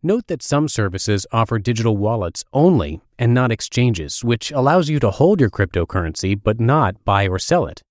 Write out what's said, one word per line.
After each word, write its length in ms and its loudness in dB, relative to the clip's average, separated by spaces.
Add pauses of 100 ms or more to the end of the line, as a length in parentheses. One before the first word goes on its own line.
Note 220 -2
that 160 -8
some 240 0
services 640 -2
offer 260 0
digital 380 0
wallets 560 -4
only 480 2 (180)
and 160 2
not 200 2
exchanges, 680 -2
which 300 -2
allows 380 2
you 100 0
to 100 2
hold 300 2
your 100 4
cryptocurrency 920 -2
but 160 0
not 460 0
buy 200 2
or 140 -2
sell 280 0
it. 240 -14